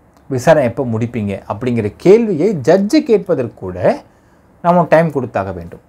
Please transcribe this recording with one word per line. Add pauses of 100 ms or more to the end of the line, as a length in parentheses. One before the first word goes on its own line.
(280)
விசாரணை
எப்போ
முடிப்பீங்க (120)
அப்படிங்கிற
கேள்வியை
ஜட்ஜு
கேட்பதற்கு
கூட (600)
நாம
டைம்
கொடுத்தாக
வேண்டும்.